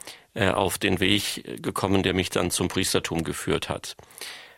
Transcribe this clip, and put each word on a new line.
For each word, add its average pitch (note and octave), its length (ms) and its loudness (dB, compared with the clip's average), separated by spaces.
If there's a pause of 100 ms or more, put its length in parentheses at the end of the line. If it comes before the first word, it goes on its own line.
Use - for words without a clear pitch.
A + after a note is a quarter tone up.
(360)
äh, G2 140 4
auf F#2+ 280 2
den F#2+ 220 2
Weg G2 600 0
gekommen, F#2+ 420 2
der F#2+ 100 2
mich F2+ 160 0
dann F#2 220 0
zum - 160 0
Priestertum F2 560 0
geführt D#2 460 -2
hat. - 260 -8 (640)